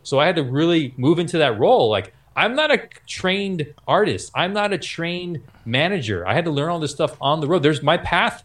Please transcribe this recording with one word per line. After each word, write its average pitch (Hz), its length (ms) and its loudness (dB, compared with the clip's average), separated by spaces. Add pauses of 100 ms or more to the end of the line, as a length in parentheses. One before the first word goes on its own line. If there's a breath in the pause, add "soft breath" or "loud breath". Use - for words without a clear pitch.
So 135 160 0
I 151 80 4
had 185 80 0
to 156 80 0
really 147 540 0
move 147 200 2
into 175 220 -2
that 123 180 2
role. 160 320 4
Like, 98 240 -2 (220 soft breath)
I'm 214 200 0
not 302 160 2
a 233 100 2 (260)
trained 185 580 -4 (220)
artist. 151 480 0
I'm 175 180 -2
not 208 200 -2
a 180 40 -4
trained 175 640 -8 (260)
manager. 117 640 -2
I 104 80 0
had 165 100 0
to 170 60 -2
learn 147 180 -2
all 175 100 -2
this 147 120 -4
stuff - 280 -2
on 147 220 0
the 143 60 -2
road. 165 160 2
There's, 147 180 2
my 147 160 4
path - 480 -2